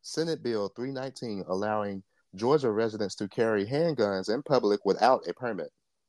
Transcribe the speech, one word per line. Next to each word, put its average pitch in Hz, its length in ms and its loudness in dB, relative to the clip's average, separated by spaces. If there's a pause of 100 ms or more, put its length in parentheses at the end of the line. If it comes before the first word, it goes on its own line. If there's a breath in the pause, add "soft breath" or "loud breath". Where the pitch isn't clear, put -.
Senate 160 400 -4
Bill 110 260 -2
three 127 220 -6
nineteen, 127 580 -6
allowing 101 540 -2 (320)
Georgia 123 360 2
residents 107 460 -2
to 104 120 -4
carry 110 380 2
handguns 113 680 0
in 131 100 -2
public 113 420 2
without 110 440 4
a - 60 -6
permit. 98 360 -6 (380)